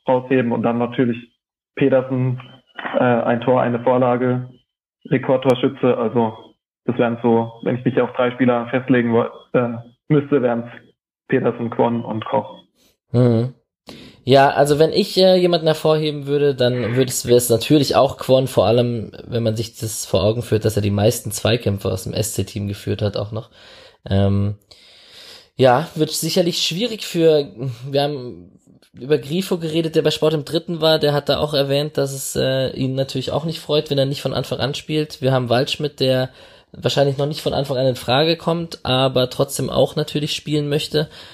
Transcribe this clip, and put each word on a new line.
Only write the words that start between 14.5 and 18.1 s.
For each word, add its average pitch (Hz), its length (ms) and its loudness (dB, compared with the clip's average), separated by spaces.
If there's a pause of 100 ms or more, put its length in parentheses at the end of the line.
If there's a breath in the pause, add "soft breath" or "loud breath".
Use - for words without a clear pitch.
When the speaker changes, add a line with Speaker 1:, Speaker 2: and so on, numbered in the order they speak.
Speaker 2:
wenn 156 140 4
ich, - 260 -2
äh, 185 200 6
jemanden 175 280 2
hervorheben 156 600 0
würde, 143 260 2
dann 123 420 0
würde 127 140 2
es, - 160 -6
wäre 120 120 6
es 120 120 2
natürlich 127 460 4
auch 120 220 4